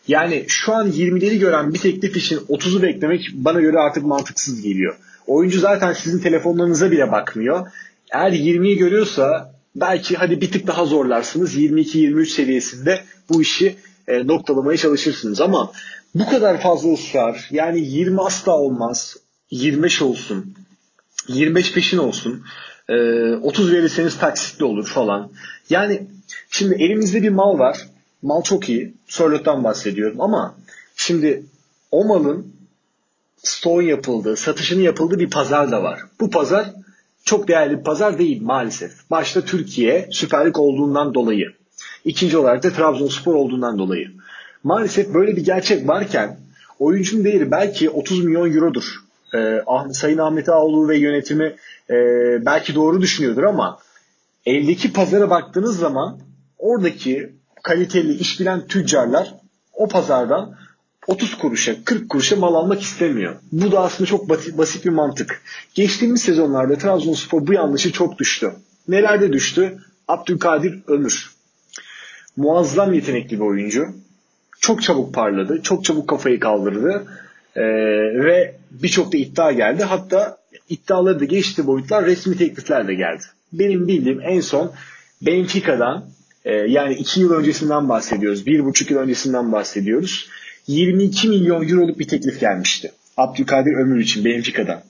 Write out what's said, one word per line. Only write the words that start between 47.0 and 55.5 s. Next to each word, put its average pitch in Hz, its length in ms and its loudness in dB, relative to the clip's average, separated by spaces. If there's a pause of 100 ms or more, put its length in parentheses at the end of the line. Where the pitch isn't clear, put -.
değeri 180 260 2
belki 160 400 0
otuz 175 340 -2
milyon 165 300 2
eurodur. 151 300 0 (500)
Ee, 110 320 0
Ah-, 135 260 -2
Sayın 156 260 -2
Ahmet 156 300 -2
Ağoğlu 156 400 4
ve 156 100 2
yönetimi, 147 580 0 (340)
e, 120 60 2 (500)
belki 156 280 0
doğru 156 260 2
düşünüyordur 139 420 0
ama 147 360 0 (680)
eldeki 147 460 0
pazara 196 380 2
baktığınız 185 480 0